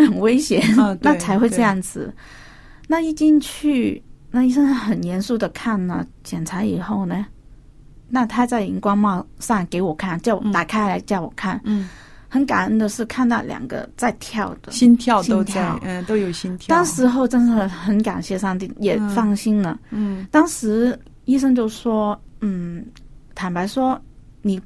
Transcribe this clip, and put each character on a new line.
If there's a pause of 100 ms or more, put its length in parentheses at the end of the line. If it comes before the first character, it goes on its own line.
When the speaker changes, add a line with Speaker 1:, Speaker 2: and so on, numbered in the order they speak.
Speaker 1:
很
危
险， (160)
Speaker 2:
嗯，
对，
Speaker 1:
那
才
会
这
样
子。
Speaker 2:
对。 (720)
Speaker 1:
那
一
进
去， (300)
那
医
生
很
严
肃
地
看
了 (160)
检
查
以
后
呢， (840)
那
他
在
荧
光
幕 (140)
上
给
我
看，
叫
我
打
开
来
叫
我
看。
Speaker 2:
嗯。
嗯。 (400)
Speaker 1:
很
感
恩
的
是
看
到
两
个
在
跳
的
Speaker 2:
心
跳
都
在，
Speaker 1:
心
跳。
Speaker 2:
嗯，
都
有
心
跳。
Speaker 1:
当
时
候
真
的
很
感
谢
上
帝，
也 (140)
放
心
了。 (120)
Speaker 2:
嗯。
嗯。
Speaker 1:
当
时 (280)
医
生
就
说 (220)
，“嗯， (520)
坦
白
说， (400)
你